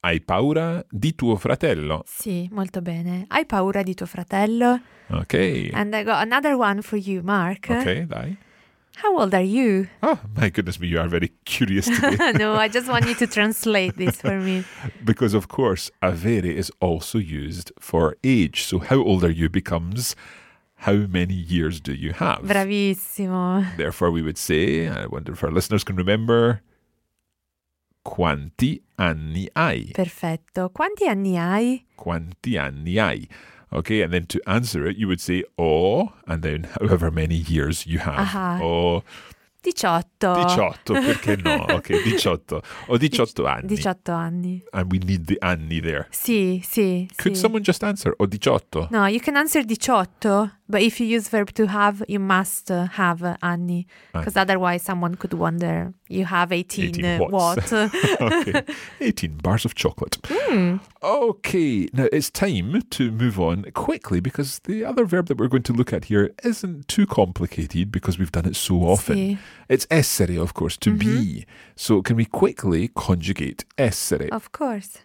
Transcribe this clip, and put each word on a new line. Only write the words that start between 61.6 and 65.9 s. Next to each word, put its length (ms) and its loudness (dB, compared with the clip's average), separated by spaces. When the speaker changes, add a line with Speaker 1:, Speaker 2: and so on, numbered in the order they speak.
Speaker 1:
now 180 2
it's 200 0
time 580 0
to 220 0
move 280 0
on 340 0
quickly 480 -2
because 420 -4
the 200 -4
other 220 0
verb 220 0
that 100 0
we're 120 2
going 140 2
to 100 -2
look 200 2